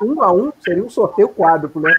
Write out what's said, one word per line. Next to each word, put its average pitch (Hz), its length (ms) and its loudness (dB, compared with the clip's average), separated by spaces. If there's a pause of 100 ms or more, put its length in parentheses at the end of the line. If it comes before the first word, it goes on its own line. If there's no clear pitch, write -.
um 269 220 -2
a 185 80 4
um, 240 300 0
seria 180 200 -4
um 240 80 -6
sorteio 208 380 0
quádruplo, 165 540 -2
né? - 180 2